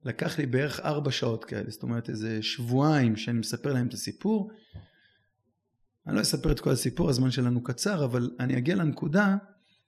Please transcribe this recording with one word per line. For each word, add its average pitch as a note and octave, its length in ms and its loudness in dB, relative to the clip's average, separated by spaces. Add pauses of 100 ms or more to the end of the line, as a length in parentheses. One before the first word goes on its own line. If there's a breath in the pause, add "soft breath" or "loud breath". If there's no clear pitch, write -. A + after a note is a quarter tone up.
לקח - 340 -4
לי C#3+ 80 0
בערך C3 340 0
ארבע D3 300 0
שעות A#2 340 -2
כאלה, G#2+ 260 -6
זאת - 120 -12
אומרת A#2 280 -4
איזה A2 320 -4
שבועיים B2 720 2
שאני A#2 220 -2
מספר A#2+ 340 -4
להם B2 140 0
את - 60 -4
הסיפור, G3 580 -2 (1600 loud breath)
אני - 100 0
לא G#2 40 2
אספר D3 320 2
את - 80 0
כל D3 100 0
הסיפור, C#3 400 2
הזמן B2+ 200 4
שלנו B2 320 0
קצר, D3+ 420 -2
אבל A#2+ 260 0 (100)
אני B2+ 180 0
אגיע D3 180 0
לנקודה F#3 600 2 (520)